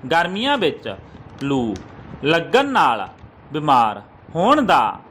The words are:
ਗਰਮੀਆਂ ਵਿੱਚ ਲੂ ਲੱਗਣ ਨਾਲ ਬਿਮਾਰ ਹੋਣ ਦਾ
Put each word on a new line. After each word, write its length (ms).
ਗਰਮੀਆਂ 460
ਵਿੱਚ 360
ਲੂ 300
ਲੱਗਣ 440
ਨਾਲ 400
ਬਿਮਾਰ 480
ਹੋਣ 300
ਦਾ 340